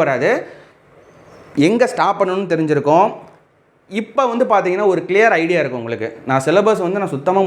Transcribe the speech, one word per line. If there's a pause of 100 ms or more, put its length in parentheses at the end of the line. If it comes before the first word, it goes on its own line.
வராது. (1400)
எங்க
ஸ்டாப்
பண்ணணும்னு
தெரிஞ்சிருக்கும். (920)
இப்ப
வந்து
பாத்தீங்கன்னா
ஒரு
கிளியர்
ஐடியா
இருக்கும்
உங்களுக்கு. (220)
நான்
சிலபஸ்
வந்து
நான்
சுத்தமா